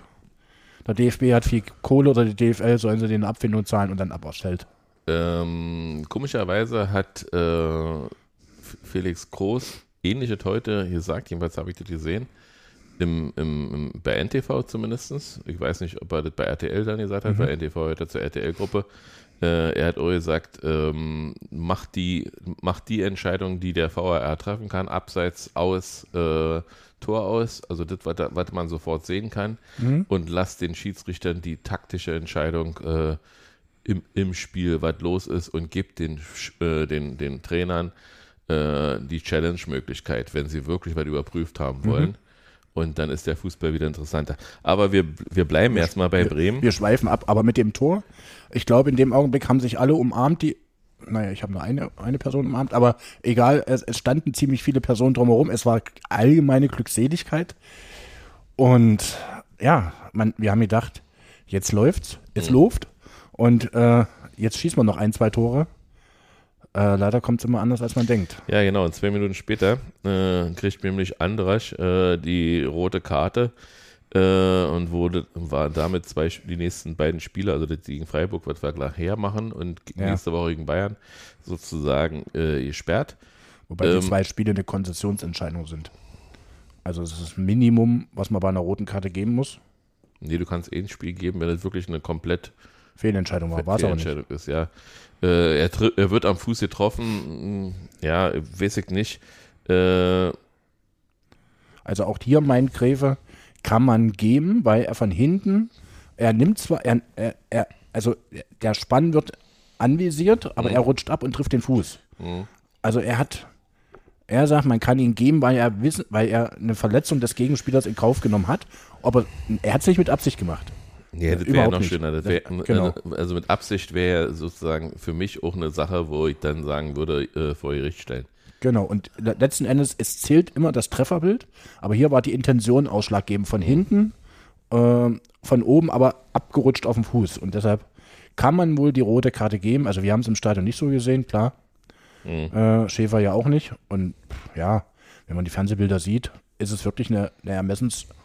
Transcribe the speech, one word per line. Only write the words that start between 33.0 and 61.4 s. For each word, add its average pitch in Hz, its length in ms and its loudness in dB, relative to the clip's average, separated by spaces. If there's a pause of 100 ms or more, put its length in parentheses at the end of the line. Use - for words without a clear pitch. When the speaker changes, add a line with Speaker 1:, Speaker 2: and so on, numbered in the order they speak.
Speaker 2:
im, 95 180 -4 (120)
im 95 200 -2
Spiel, 85 480 -4
was 78 180 -4
los 90 260 -2
ist, 87 240 -6
und 82 200 -6
gebt - 280 -8
den 78 200 -6
Sch-, - 460 -16
äh, 78 220 0
den, 73 320 -6
den 69 240 -8
Trainern, 87 500 -4 (560)
äh, 76 520 0
die 78 200 -8
Challenge-Möglichkeit, 76 1120 -4
wenn 73 140 -4
sie 76 180 -8
wirklich 82 300 -6
was 80 80 -4
überprüft 76 560 -6
haben 67 200 -6
Speaker 1:
Mhm. 71 100 -4
Speaker 2:
wollen. 127 280 0 (540)
Und 82 260 -4
dann 78 120 -2
ist 71 180 -8
der 80 80 -2
Fußball 80 360 -6
wieder 78 140 -2
interessanter. 76 500 -6 (280)
Aber 98 260 2
wir, 98 140 4 (260)
wir 90 140 2
bleiben 87 320 4
Speaker 1:
Wir 85 60 4
Speaker 2:
erstmal 90 260 0
bei 90 160 4
Speaker 1:
wir, 104 60 2
Speaker 2:
Bremen. 95 320 0
Speaker 1:
wir 117 100 4
schweifen 107 360 2
ab, - 200 -2
aber 107 160 2
mit 117 120 4
dem 110 160 2
Tor, 175 300 0 (480)
ich - 160 -4
glaube, 131 240 6
in 131 60 2
dem 131 160 6
Augenblick 135 360 2
haben 127 120 6
sich 123 180 -2
alle 135 160 4
umarmt, 131 480 2
die, 156 140 -2 (500)
naja, 107 240 -2
ich 98 140 -8
habe 98 80 -8
nur 92 100 -6
eine, 120 340 -4
eine 120 220 -4
Person 135 280 -2
umarmt, 127 280 -2
aber 120 220 6 (260)
egal, 123 440 4
es, 131 160 0
es - 160 -8
standen 143 360 0
ziemlich 135 300 0
viele 135 160 2
Personen 123 340 4
drumherum, 120 360 6
es - 140 -2
war 113 180 4 (260)
allgemeine 139 600 6
Glückseligkeit 151 840 -2 (1040)
und 120 600 6 (420)
ja, 120 320 2 (200)
man, 110 260 0
wir 107 120 2
haben 107 100 4
gedacht, 110 420 0 (440)